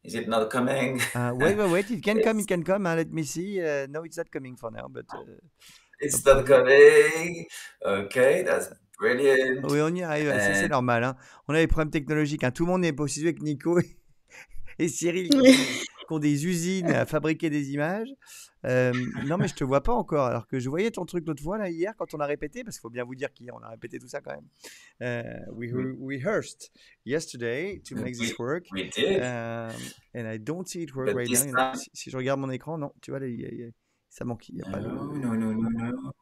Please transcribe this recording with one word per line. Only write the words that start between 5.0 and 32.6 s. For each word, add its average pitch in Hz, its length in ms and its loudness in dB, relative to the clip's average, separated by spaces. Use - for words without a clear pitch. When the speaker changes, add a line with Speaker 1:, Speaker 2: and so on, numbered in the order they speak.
Speaker 2:
uh, - 80 -14
Speaker 1:
It's 143 260 -2
Speaker 2:
hop. 139 100 10
Speaker 1:
not 127 100 2
coming. 147 1000 8
Okay, 123 640 2
that's - 240 -2
brilliant. 131 720 2
Speaker 2:
Oui, 147 100 4
on 165 140 0
y 180 80 -4
arrive. 151 260 -2
Ça, - 240 2
c'est - 140 2
Speaker 1:
And - 60 -2
Speaker 2:
normal, 123 320 2
hein. 131 120 -4
On 147 60 -2
a 160 60 4
des 165 60 6
problèmes 151 240 2
technologiques, 151 540 -2
hein. 127 60 2
Tout 165 160 -2
le 180 60 0
monde 185 100 0
n'est 160 100 0
pas 143 120 -2
aussi 147 180 -4
doué 160 120 0
que - 80 -10
Nico 151 360 0
<laughs> - 500 -10
et 160 100 0
Cyril 170 420 -4
qui, 269 100 8
Speaker 3:
Oui. 262 140 12
Speaker 2:
qui - 580 -2
ont 156 60 -2
des 147 260 2
usines 180 460 0
à 127 160 2
fabriquer 156 420 -2
des 147 240 -2
images. 180 360 -2
Euh, 127 260 2
non, 151 120 0
mais - 80 2
je - 80 -4
te - 80 -6
vois 135 220 2
pas 226 80 2
encore. 160 340 0
Alors 117 220 -4
que 135 100 -4
je 123 100 -4
voyais 185 220 -2
ton 202 140 -8
truc 165 240 -6
l'autre 143 140 -6
fois, 190 160 -6
là, 202 120 -4
hier, 175 260 -6
quand 170 180 -8
on 156 40 -10
a 147 80 -2
répété, 147 380 -6
parce 220 120 -14
qu'il - 40 -18
faut 117 100 -14
bien 123 140 -8
vous 123 100 -12
dire 131 180 -8
qu'hier, 117 220 -18
on 117 80 -18
a 113 60 -18
répété 117 320 -14
tout 127 80 -20
ça 143 120 -10
quand 135 120 -14
même. 147 160 -14
Euh, 120 220 -6
we 117 180 -10
Speaker 1:
Mm. 123 60 -4
Speaker 2:
re-, 131 200 -4
rehearsed - 460 -4
yesterday 139 840 -6
to 131 60 -14
Speaker 1:
We, 107 80 -6
Speaker 2:
make 123 160 -8
this 113 180 -4
work. 139 360 -6
Speaker 1:
we - 180 -8
did. - 320 0
Speaker 2:
Um, 117 480 -6
and 117 160 -8
I 110 120 -8
don't 160 260 -8
see 170 160 -10
it 139 140 -10
work 131 140 -4
Speaker 1:
But 135 60 -2
Speaker 2:
right 120 120 -4
Speaker 1:
this 123 160 2
Speaker 2:
now. 139 80 -6
Speaker 1:
time 131 240 0
Speaker 2:
Si, - 180 -12
si - 160 -14
je 135 60 -10
regarde 135 240 -2
mon 135 100 -6
écran, 147 280 -8